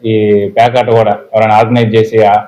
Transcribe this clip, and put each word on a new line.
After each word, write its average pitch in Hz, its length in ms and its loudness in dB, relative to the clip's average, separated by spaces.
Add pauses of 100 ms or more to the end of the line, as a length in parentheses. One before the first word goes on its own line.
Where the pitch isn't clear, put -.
ఈ 104 440 0
పేకాట 120 420 0
కూడా 110 200 2
ఎవరైనా 110 440 -2
ఆర్గనైజ్ 113 400 0
చేసి, 110 300 0
ఆ, 104 240 0